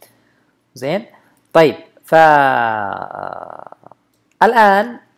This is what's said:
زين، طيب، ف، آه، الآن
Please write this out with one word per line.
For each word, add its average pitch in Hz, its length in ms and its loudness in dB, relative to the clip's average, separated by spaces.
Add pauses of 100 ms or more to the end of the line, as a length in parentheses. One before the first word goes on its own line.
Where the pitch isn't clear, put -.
(760)
زين، 151 300 -8 (480)
طيب، 156 220 2 (280)
ف، - 120 -4
آه، 104 1600 -2 (680)
الآن 220 560 2 (180)